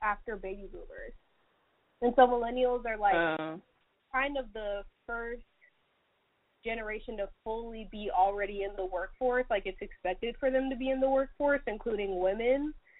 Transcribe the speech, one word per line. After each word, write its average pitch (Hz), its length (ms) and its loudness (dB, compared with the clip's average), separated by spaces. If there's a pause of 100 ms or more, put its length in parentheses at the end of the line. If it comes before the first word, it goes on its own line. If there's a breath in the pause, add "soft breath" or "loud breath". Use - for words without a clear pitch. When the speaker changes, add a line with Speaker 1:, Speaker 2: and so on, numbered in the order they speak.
Speaker 1:
after 214 340 -4
baby 190 360 -10
boomers. 190 420 -14 (880)
And 240 140 4
so 254 120 12
millennials 247 580 2
are, 220 120 -2
like, 202 180 6
Speaker 2:
Uh. 160 420 2 (540)
Speaker 1:
kind 277 260 0
of 240 160 -6
the 202 300 -6 (220)
first 233 380 -8 (1200)
generation 220 540 -8
to 196 120 -4 (140)
fully 226 480 -8
be 208 200 -8
already 196 520 2
in 196 120 -6
the 190 100 -4
workforce. 247 640 0
Like, 202 160 0
it's 185 160 -6
expected 233 560 -6
for 262 140 2
them 262 180 2
to 262 60 -2
be 262 140 -2
in 262 100 0
the 269 100 4
workforce, 277 580 2
including 208 520 -2
women. 240 540 2 (260 soft breath)